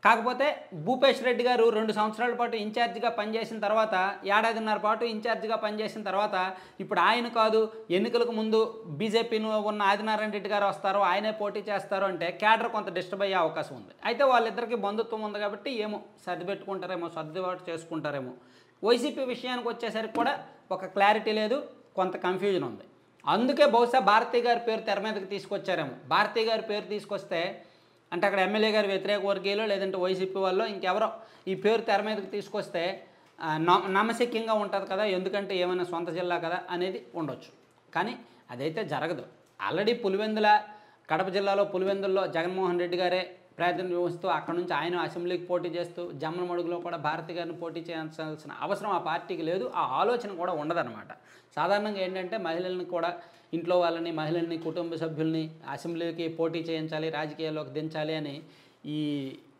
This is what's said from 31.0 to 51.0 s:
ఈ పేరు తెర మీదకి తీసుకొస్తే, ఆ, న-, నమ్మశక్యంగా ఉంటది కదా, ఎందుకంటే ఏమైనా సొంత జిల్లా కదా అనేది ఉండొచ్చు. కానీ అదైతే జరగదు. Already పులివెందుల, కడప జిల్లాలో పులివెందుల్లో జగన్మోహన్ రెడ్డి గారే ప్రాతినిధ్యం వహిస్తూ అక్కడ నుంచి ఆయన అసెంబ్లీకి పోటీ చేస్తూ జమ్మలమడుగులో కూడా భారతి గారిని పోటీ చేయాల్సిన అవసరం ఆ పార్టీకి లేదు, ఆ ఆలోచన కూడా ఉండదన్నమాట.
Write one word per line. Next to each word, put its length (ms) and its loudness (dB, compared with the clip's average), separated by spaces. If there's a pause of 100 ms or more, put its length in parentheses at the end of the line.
ఈ 80 -2
పేరు 260 4
తెర 200 4
మీదకి 240 -4
తీసుకొస్తే, 760 -4 (380)
ఆ, 160 0
న-, 300 6
నమ్మశక్యంగా 640 2
ఉంటది 320 0
కదా, 180 -2
ఎందుకంటే 540 -2
ఏమైనా 260 0
సొంత 260 -4
జిల్లా 280 -2
కదా 320 -2
అనేది 460 -4
ఉండొచ్చు. 360 -8 (440)
కానీ 240 -2 (320)
అదైతే 340 -4
జరగదు. 400 -4 (460)
Already 300 0
పులివెందుల, 600 4 (480)
కడప 180 2
జిల్లాలో 360 2
పులివెందుల్లో 640 0
జగన్మోహన్ 520 0
రెడ్డి 180 -2
గారే 380 0 (220)
ప్రాతినిధ్యం 460 0
వహిస్తూ 240 -2
అక్కడ 260 -2
నుంచి 200 -2
ఆయన 220 0
అసెంబ్లీకి 500 -4
పోటీ 240 -2
చేస్తూ 420 -6
జమ్మలమడుగులో 680 -4
కూడా 180 -6
భారతి 360 -2
గారిని 220 -6
పోటీ 240 -8
చేయాల్సిన 800 -8
అవసరం 320 -2
ఆ 60 2
పార్టీకి 440 -4
లేదు, 340 -2
ఆ 60 0
ఆలోచన 540 0
కూడా 180 -2
ఉండదన్నమాట. 600 -4 (420)